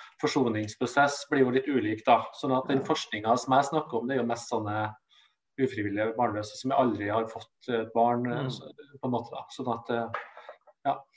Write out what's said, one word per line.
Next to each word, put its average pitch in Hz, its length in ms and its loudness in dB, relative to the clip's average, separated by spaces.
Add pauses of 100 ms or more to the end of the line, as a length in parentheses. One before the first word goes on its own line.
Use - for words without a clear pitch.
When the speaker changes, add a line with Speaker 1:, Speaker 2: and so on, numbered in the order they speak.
(220)
Speaker 1:
forsoningsprosess 127 1080 2
blir 139 120 6
jo 123 80 4
litt 131 160 2
ulik, 107 400 0
da. 117 140 8 (180)
Sånn 131 160 0
at 131 160 0
den 135 140 4
Speaker 2:
Ja. - 20 -
Speaker 1:
forskningen 117 520 0
som 131 180 2
jeg 143 160 6
snakker 151 260 -2
om, 117 80 -4
det 135 80 -2
er 123 80 0
jo 117 80 0
mest 117 220 -6
sånne 107 240 -2 (840)
ufrivillige 104 580 0
barnløse 104 440 0
som 131 160 -4
aldri 104 340 2
har 113 160 2
fått - 420 -14
et 113 260 -2
barn, 120 360 4
eh, 120 140 -2
Speaker 2:
Mm. 131 60 -4
Speaker 1:
så, - 120 -8 (380)
på - 40 -10
en 127 60 0
måte, 120 220 -2
da. - 180 -10
Sånn 123 240 -4
at, 117 160 -8
eh, 117 180 -2 (760)
ja. 139 120 0 (200)